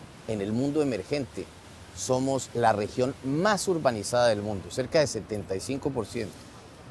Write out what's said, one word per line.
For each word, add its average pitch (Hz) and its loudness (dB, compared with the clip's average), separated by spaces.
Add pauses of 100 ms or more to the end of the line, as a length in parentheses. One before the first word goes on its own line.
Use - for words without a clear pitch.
(260)
en 107 -2
el 104 -2
mundo 143 2
emergente, 127 -2 (500)
somos 131 0
la 113 6
región 123 0
más 175 2
urbanizada 120 2
del 104 4
mundo. 101 -4
Cerca 131 0
de 139 4
setenta 95 -4
y 95 -2
cinco 139 -4
por 120 -2
ciento 107 -6 (560)